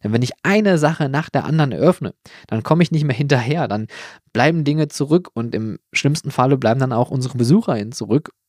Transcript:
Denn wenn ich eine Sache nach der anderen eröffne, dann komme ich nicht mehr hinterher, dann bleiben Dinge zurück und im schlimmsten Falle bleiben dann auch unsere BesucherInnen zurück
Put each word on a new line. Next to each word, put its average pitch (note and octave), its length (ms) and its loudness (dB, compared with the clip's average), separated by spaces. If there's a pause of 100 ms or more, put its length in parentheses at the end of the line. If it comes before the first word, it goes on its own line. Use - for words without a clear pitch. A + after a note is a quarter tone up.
Denn G#2 80 -4
wenn A#2 100 2
ich B2+ 120 -4 (100)
eine G3 340 4
Sache D3+ 320 0
nach D3 200 -4
der C3 160 -2
anderen D3+ 260 0
eröffne, B2 420 0 (340)
dann A2+ 140 -2
komme E3 220 2
ich - 80 0
nicht D3+ 140 0
mehr C3+ 100 -2
hinterher, C#3 520 0
dann G#2 200 -4 (460)
bleiben D3+ 300 2
Dinge D3 260 0
zurück D#3 440 0
und A#2 220 -6
im A2 240 -6 (120)
schlimmsten - 380 -2
Falle C3+ 280 2
bleiben A#2+ 220 0
dann C3 140 -2
auch A#2 160 0
unsere B2+ 280 -4
BesucherInnen A#2+ 560 2
zurück A2+ 380 -2 (180)